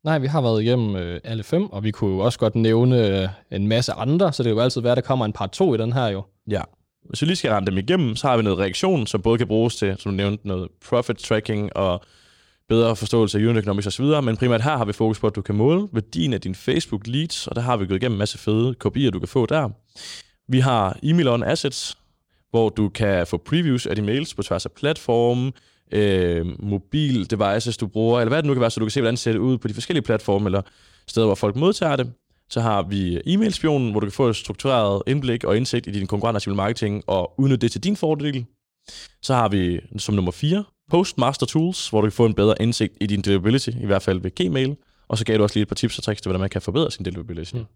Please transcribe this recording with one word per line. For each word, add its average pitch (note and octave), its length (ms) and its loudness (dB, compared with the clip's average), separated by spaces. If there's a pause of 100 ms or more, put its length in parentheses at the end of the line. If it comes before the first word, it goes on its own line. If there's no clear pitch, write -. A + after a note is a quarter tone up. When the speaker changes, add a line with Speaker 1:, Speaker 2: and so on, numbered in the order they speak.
Speaker 1:
Nej, D#3 140 2
vi C3 80 0
har D3 140 0
været A2+ 220 2
igennem, A2+ 340 2
øh, F2 280 -6
alle A2 180 -6
fem, F#3 300 -2
og G2+ 120 -6
vi A2 60 2
kunne G2+ 240 -2
jo F#2+ 40 -2
også A#2 200 0
godt A2 160 0
nævne, A2+ 680 4
øh, F#2+ 60 -2 (240)
en G2 160 -2
masse A#2 240 0
andre, D3+ 400 0
så C3+ 100 -4
det A#2+ 80 2
kan G#2+ 60 2
jo A2+ 60 2
altid B2 180 0
være, A#2+ 140 2
der B2+ 60 2
kommer C3 240 0
en G#2+ 80 -2
part F#2+ 180 -6
to F3 240 2
i G#2+ 40 0
den A#2 140 -2
her B2 140 0
jo. G2 160 -4 (280)
Speaker 2:
Ja. G2+ 120 -2 (460)
Hvis - 140 -4
vi - 40 2
lige F3+ 100 2
skal C3 140 -2
ramme G2 160 2
dem F#2+ 120 0
igennem, B2 380 0
så C#3+ 120 -2
har B2 80 4
vi A2+ 60 4
noget G2 160 2
reaktion, A2 480 0
som F#2+ 160 -4
både A2+ 160 4
kan A#2+ 80 0
bruges A2+ 300 2
til, G2 220 -2
som G2+ 140 -4
du F#2+ 40 -2
nævnte, G2+ 320 -2
noget F#2 200 -4 (200)
profit A#2+ 280 0
tracking G#2+ 600 -2
og F2+ 240 0 (680)
bedre A2+ 280 4
forståelse G#2+ 420 2
af G#2+ 40 2
unit A#2 160 2
economics G2+ 280 -2
og F#2+ 60 -4
så B2 100 -4
videre, D3 200 2
men A2+ 140 0
primært A#2+ 260 2
her D3 140 0
har A#2 80 0
vi G#2 80 -2
fokus A2 280 0
på, A#2 60 0
at G#2 100 0
du G2+ 60 -4
kan G2+ 120 -4
måle E3 380 2
værdien C3+ 400 -2
af F#2+ 80 -2
din F#2+ 140 -6
Facebook A2+ 520 -4
leads, C#3+ 400 -4
og - 100 -6
der A#2+ 60 -2
har B2 140 0
vi G2 100 -2
gået F#2+ 100 -2
igennem A#2 180 0
en G2 40 -2
masse G#2 200 -2
fede A#2 360 0
K - 180 -2
P - 40 -6
I'er, C3 140 2
du F#2 80 -4
kan - 100 -6
få A#2+ 180 0
der. D3 220 -2 (800)
Vi B2+ 120 4
har A#2 420 2
email D#3+ 260 2
on A#2+ 140 2
assets, - 560 -4 (520)
hvor A2+ 180 4
du G#2 200 0
kan G2 380 0
få F2 100 -4
previews D3 500 -2
af F2+ 100 -2
dine G#2+ 100 -2
mails C3+ 280 -4
på - 80 -6
tværs - 240 -4
af - 60 -10
platforme, B2 800 0 (400)
øh, F2+ 540 2 (180)
mobil A#2 680 -2
devices, G#2+ 460 0
du A#2 100 -4
bruger, A2+ 340 2
eller A2+ 80 2
hvad C#3+ 140 0
det D3 40 -2
nu C#3 80 0
kan B2 60 0
være, A2+ 100 2
så A2 100 -6
du A2 60 0
kan G#2+ 40 -2
se, C#3+ 100 -2
hvordan A#2 140 2
det B2 40 -4
ser A2+ 200 0
ud B2+ 200 2
på A2+ 100 -6
de G#2 60 -6
forskellige C#3 300 -2
platforme, G#2 420 0
eller G2 160 0 (440)
steder, A2+ 200 2
hvor G2 80 4
folk G#2 220 0
modtager D#3+ 400 0
det. B2 160 -4 (380)
Så A#2+ 100 -2
har G#2+ 220 2
vi F#2 440 -2
e-mailspionen, D#3+ 640 2
hvor G#2 100 0
du G#2+ 60 0
kan G2 60 -6
få C3 160 2
et A2 80 0
struktureret G#2+ 720 0
indblik B2+ 380 -2
og G2 120 2
indsigt A#2+ 300 -2
i F#2 40 -8
din G2 160 -4
konkurrenters G#2+ 400 -2
e-mail-marketing G2+ 600 -2
og F2+ 320 -2
udnytte C3+ 220 2
det A#2+ 120 2
til G#2 120 -8
din G3 120 0
fordel. D3 500 -4 (760)
Så C3+ 120 -2
har A#2 140 2
vi F2 320 0 (180)
som - 160 -2
nummer F2+ 180 0
fire F#3 320 -2 (260)
Postmaster C#3 560 2
Tools, E3 420 -2
hvor G#2+ 120 2
du G#2 60 4
kan G2+ 60 0
få A#2+ 140 4
en G#2+ 80 2
bedre G#2 280 4
indsigt A2+ 380 0
i G#2+ 60 0
din G2 160 0
deliverability, G2+ 460 2
i A#2 180 -6
hvert G2 160 2
fald F#2 180 0
ved F#2 140 -6
Gmail. C#3+ 420 0 (320)
Og A2+ 100 -2
så G#2+ 60 -2
gav A2 140 2
du G#2 40 6
også G#2 140 2
lige G#2+ 60 2
et G2+ 60 0
par G2 60 -4
tips - 240 -2
og - 60 -10
tricks G#2+ 180 -4
til, - 60 -4
hvordan F#2 120 0
man F#2+ 100 -2
kan F#2+ 120 -4
forbedre C#3 280 0
sin - 140 -10
deliverability. F2 500 -8
Speaker 1:
Mm. A#2 100 -6 (120)